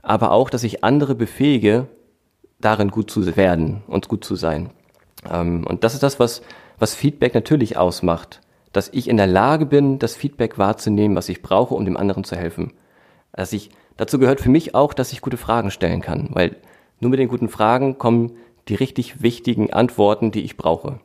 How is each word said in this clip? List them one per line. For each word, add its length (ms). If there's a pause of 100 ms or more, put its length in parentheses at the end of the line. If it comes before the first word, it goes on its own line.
aber 300
auch, 180
dass 140
ich 220
andere 300
befähige, 720 (760)
darin 300
gut 200
zu 240
werden 520
und 200
gut 160
zu 120
sein. 340 (600)
Ähm, 380
und 160
das 120
ist 80
das, 140
was, 240 (380)
was 160
Feedback 400
natürlich 420
ausmacht, 640 (320)
dass 160
ich 180
in 80
der 120
Lage 380
bin, 340
das 160
Feedback 420
wahrzunehmen, 580
was 140
ich 120
brauche, 340
um 100
dem 100
anderen 280
zu 120
helfen. 380 (580)
Dass 220
ich, 160 (260)
dazu 220
gehört 240
für 80
mich 260
auch, 180
dass 200
ich 80
gute 160
Fragen 340
stellen 300
kann, 300
weil 260 (420)
nur 120
mit 80
den 100
guten 180
Fragen 520
kommen 340 (340)
die 80
richtig 460
wichtigen 500
Antworten, 600
die 100
ich 160
brauche. 480